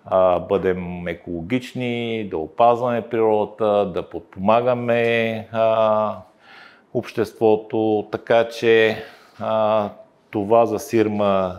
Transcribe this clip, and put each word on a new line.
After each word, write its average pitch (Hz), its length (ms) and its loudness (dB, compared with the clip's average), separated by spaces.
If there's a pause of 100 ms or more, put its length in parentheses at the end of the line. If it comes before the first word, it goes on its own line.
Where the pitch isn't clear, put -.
а, 92 340 2
бъдем 90 680 -4
екологични, 113 1200 -6
да 90 80 -6
опазваме 117 720 0
природата, 107 840 0
да 87 160 -6
подпомагаме, 117 1400 0
а, 110 640 0 (800)
обществото, 110 1160 0
така 117 380 0
че, 110 540 2 (360)
а, 107 500 0 (420)
това 113 340 4
за 104 140 -2
Сирма 101 800 0